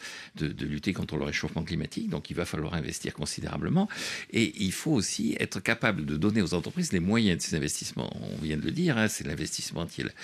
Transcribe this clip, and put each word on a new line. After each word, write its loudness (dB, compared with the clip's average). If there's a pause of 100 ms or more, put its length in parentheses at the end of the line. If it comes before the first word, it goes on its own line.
(360)
de, 0
de -4
lutter -2
contre -2
le 0
réchauffement -2
climatique. -2
Donc, -4
il -4
va 0
falloir -2
investir -4
considérablement. 0 (440)
Et 2
il 2
faut 0
aussi 2
être -2
capable 2
de 0
donner 6
aux 2
entreprises 0
les 2
moyens 4
de -2
ces -2
investissements. -2 (260)
On -4
vient 0
de -2
le 2
dire, 2
hein, 4
c'est -2
l'investissement -2
qui -6
est 0
la, -4 (120)